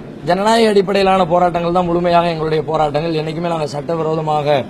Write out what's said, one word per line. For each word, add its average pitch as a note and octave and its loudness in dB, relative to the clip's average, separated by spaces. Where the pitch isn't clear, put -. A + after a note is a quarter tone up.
ஜனநாயக G#3+ 2
அடிப்படையிலான G3 2
போராட்டங்கள் F3 0
தான் F3+ 0
முழுமையாக E3+ 2
எங்களுடைய D#3 -2
போராட்டங்கள். D#3 -2
என்னைக்குமே D#3+ -4
நாங்க D#3+ -2
சட்டவிரோதமாக D3+ -2